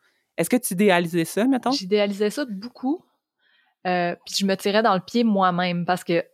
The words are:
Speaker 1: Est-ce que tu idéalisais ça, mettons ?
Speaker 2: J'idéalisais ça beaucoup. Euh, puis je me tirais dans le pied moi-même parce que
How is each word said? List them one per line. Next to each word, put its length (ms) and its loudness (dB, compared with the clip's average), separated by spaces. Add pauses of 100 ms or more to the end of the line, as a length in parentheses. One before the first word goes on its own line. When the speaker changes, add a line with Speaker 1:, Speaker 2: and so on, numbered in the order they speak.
(380)
Speaker 1:
Est-ce 120 -2
que 80 4
tu 180 -4
idéalisais 500 2
ça, 200 -2
mettons ? 260 0
Speaker 2:
J'idéalisais 580 0
ça 200 -4
beaucoup. 540 -6 (800)
Euh, 300 0 (100)
puis 140 -10
je 60 0
me 100 2
tirais 280 0
dans 120 4
le 60 0
pied 220 0
moi-même 600 2
parce 180 -2
que 200 0 (100)